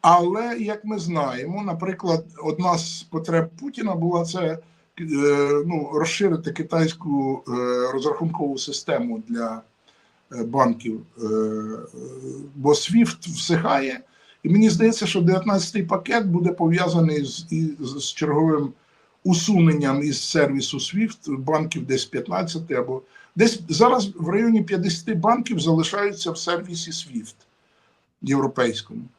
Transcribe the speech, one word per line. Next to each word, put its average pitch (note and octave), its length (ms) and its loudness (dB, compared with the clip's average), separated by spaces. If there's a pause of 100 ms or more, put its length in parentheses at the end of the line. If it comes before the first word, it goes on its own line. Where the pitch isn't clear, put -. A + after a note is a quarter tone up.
Але, F#3 580 4
як G#3+ 260 -6
ми G#3+ 140 -4
знаємо, D#3+ 640 -4
наприклад, F3 600 -4 (180)
одна F3 340 0
з - 260 -8
потреб E3 460 -2 (100)
Путіна A3+ 360 -6
була E3+ 300 0
це, E3 340 -4 (400)
е, C#3+ 640 2
ну, D#3+ 280 -4
розширити E3 580 0
китайську, D3+ 960 -2
е, B2 40 -8 (420)
розрахункову D3 640 -2
систему A#2+ 680 -4
для, A#2 340 -6 (720)
е, A#2+ 120 -6
банків, A#2 580 0 (160)
е, A#2 80 -8 (1300)
бо C#3+ 200 4
свіфт - 520 2
всихає. E3 760 0 (420)
І D#3 60 0
мені G#3 200 8
здається, A3 380 4
що F3 140 2
дев'ятнадцятий F#3+ 640 2
пакет G3 440 0
буде E3+ 220 2
пов'язаний E3 760 2
з, - 240 -10
і, D#3+ 200 0 (100)
з, C3 100 -6
з C#3 240 -8
черговим D3 600 0 (500)
усуненням D#3+ 800 4
із - 260 -4
сервісу C#3 500 0
свіфт G#3+ 500 -4
банків D3+ 560 -2
десь C3 200 -2
п'ятнадцяти - 680 -6
або B2 280 -4 (340)
десь A3 340 2
зараз G#3 460 4
в E3 140 -4
районі A3 340 4
п'ятдесяти F3 500 -2
банків A3+ 460 2
залишаються E3 720 0
в E3 60 -8
сервісі E3+ 540 -4
свіфт - 440 -10 (840)
європейському. B2+ 800 -2 (180)